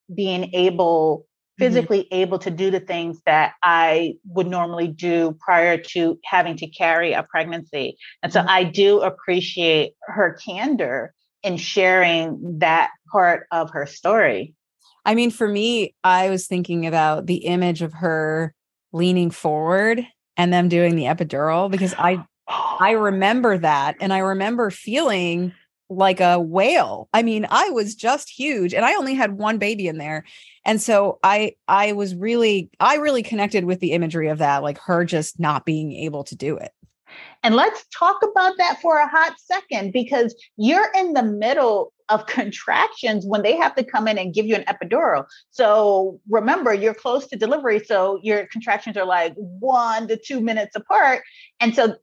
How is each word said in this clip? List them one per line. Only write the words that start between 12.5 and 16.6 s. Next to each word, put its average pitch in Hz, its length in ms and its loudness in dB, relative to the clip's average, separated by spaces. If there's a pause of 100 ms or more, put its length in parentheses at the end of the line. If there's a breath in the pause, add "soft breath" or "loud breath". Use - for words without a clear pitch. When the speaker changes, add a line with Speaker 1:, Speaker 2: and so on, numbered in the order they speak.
Speaker 1:
that 165 300 2 (220)
part 180 400 2
of 165 180 -4
her 143 140 -6
story. 156 720 0 (500 soft breath)
Speaker 2:
I 214 100 2
mean, 240 160 2
for 220 160 -2
me, 208 560 -2
I 185 280 4
was 185 160 -4
thinking 175 400 -4